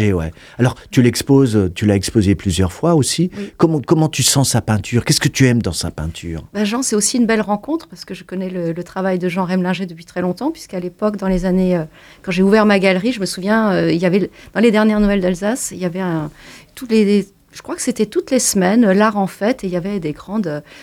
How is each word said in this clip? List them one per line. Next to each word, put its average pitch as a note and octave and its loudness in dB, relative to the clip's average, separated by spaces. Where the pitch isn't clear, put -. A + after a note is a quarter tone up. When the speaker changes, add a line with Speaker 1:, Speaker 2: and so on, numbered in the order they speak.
Speaker 1:
ouais. E2 -2
Alors, B2 2
tu C3 4
l'exposes, A#2 2
tu G#2 -2
l'as G2+ 4
exposé G2 2
plusieurs F#2 0
fois E3+ 0
aussi. E3 0
Speaker 2:
Oui. G2+ -10
Speaker 1:
Comment, D#3+ 2
comment D#3 2
tu - -4
sens - 2
sa A2+ 2
peinture ? G#2+ 0
Qu'est-ce - 0
que - 0
tu C3+ 2
aimes A#2+ 2
dans F#2 -2
sa E2+ -6
peinture ? D#2+ -8
Speaker 2:
Ben, G#3 -2
Jean, A#3 -4
c'est B3 -2
aussi G#3 -2
une A#3+ 2
belle A3 0
rencontre G#3 -4
parce - -20
que - -14
je F3+ -14
connais F#3 -8
le, E3+ -4
le F3 -8
travail F#3+ -2
de F3+ -2
Jean F3+ -2
Rémlinger F3+ -2
depuis E3+ -16
très - -8
longtemps, F3+ -2
puisqu'à - -12
l'époque, G3+ -4
dans F#3+ -4
les F#3 0
années, F#3 2
euh, E3 -2
quand F#3+ -8
j'ai F#3 2
ouvert G#3 6
ma G3+ 4
galerie, F#3+ 2
je A#3 -8
me F#3+ -4
souviens, G#3 0
euh, E3+ 2
il D#3+ 2
y F3 0
avait, F3+ 0
dans - -2
les A#3 4
dernières G#3+ 4
nouvelles G3+ 2
d'Alsace, F#3+ -2
il E3 -12
y F#3 -4
avait F3 -4
un, E3 -4
tous C4+ -14
les, G#3 4
je - -20
crois C#4 -10
que F4 -10
c'était A3 -2
toutes E4 -4
les C4 2
semaines, G3+ 2
euh, F#3+ 4
l'art G#3 2
en G3 0
fête, G#3+ -4
et G3+ -6
il F3 -4
y F3+ -4
avait G3 -6
des D#3 -4
grandes, G3 -6
euh, D3+ -6